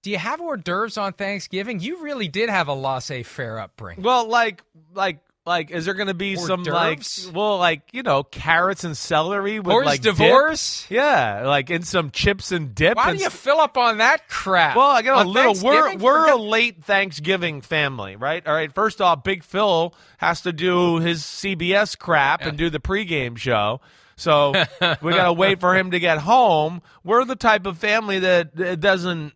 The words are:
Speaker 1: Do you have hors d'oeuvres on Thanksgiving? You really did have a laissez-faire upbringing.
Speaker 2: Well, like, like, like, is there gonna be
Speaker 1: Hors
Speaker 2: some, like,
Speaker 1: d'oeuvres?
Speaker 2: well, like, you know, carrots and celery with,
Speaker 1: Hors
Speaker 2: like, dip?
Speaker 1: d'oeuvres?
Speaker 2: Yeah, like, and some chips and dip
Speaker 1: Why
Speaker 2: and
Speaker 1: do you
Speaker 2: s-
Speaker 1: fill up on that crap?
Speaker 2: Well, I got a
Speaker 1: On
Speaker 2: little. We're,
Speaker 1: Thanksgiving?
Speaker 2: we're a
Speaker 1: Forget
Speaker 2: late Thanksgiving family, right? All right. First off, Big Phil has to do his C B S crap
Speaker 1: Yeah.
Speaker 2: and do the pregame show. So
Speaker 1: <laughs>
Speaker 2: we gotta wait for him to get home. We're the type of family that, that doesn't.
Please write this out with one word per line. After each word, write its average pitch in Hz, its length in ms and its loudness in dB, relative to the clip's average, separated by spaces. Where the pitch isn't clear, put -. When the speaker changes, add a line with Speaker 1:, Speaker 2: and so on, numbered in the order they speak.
Speaker 1:
Do 196 60 -10
you 202 80 -4
have 233 220 -6
hors 320 180 -6
d'oeuvres 196 400 -6
on 196 160 -4
Thanksgiving? 196 680 -8
You 330 200 -10
really 269 280 -6
did 214 200 -4
have 180 200 -2
a 143 40 -2
laissez-faire 131 880 -8
upbringing. 101 440 -14
Speaker 2:
Well, 240 240 2
like, 226 360 0
like, 190 240 -4
like, 165 280 -4
is 165 140 -6
there 190 100 -4
gonna 196 180 -4
be 190 220 -6
Speaker 1:
Hors 175 100 -6
Speaker 2:
some, 180 180 -2
like, 160 360 -2
Speaker 1:
d'oeuvres? 185 340 -12
Speaker 2:
well, 202 240 -2
like, 165 240 0
you 254 100 -10
know, 143 180 0
carrots 170 640 0
and 160 120 -6
celery 196 640 -2
with, 190 160 0
Speaker 1:
Hors 262 120 4
Speaker 2:
like, 139 140 0
dip? 208 140 2
Speaker 1:
d'oeuvres? 277 720 4
Speaker 2:
Yeah, 185 600 2
like, 139 240 0
and 170 140 -4
some 160 260 -2
chips 196 400 -2
and 147 240 -4
dip 165 200 4
Speaker 1:
Why 254 140 2
Speaker 2:
and - 80 -2
Speaker 1:
do 381 60 -2
you 349 40 -2
Speaker 2:
s- - 80 -6
Speaker 1:
fill 294 240 2
up 294 160 2
on 233 220 2
that 262 320 4
crap? 170 460 2
Speaker 2:
Well, 262 140 6
I 254 120 4
got 262 160 2
a - 40 6
Speaker 1:
On 185 60 2
Speaker 2:
little. 226 280 4
We're, 262 260 4
Speaker 1:
Thanksgiving? 202 180 0
Speaker 2:
we're 285 280 4
a 302 60 6
Speaker 1:
Forget 247 80 2
Speaker 2:
late 214 440 -2
Thanksgiving 170 760 -2
family, 131 560 -4
right? 151 280 -6
All 151 80 -2
right. 156 180 -4
First 208 300 -2
off, 170 220 2
Big 185 200 -4
Phil 180 520 0
has 170 220 0
to 180 120 -4
do 175 440 0
his 165 280 -2
C 196 300 -8
B 175 180 -2
S 202 220 0
crap 151 460 0
Speaker 1:
Yeah. 147 80 -6
Speaker 2:
and 147 80 -10
do 165 120 -2
the 151 100 -6
pregame 165 560 -4
show. 113 460 -2
So 147 340 2
Speaker 1:
<laughs> 170 500 0
Speaker 2:
we 160 100 -2
gotta 180 220 4
wait 185 260 2
for 180 160 2
him 185 140 0
to 175 100 -2
get 165 200 2
home. 175 640 2
We're 233 220 2
the 247 100 -6
type 214 300 2
of 180 140 -6
family 208 400 0
that, 175 380 2
that 180 220 -4
doesn't. 175 560 -2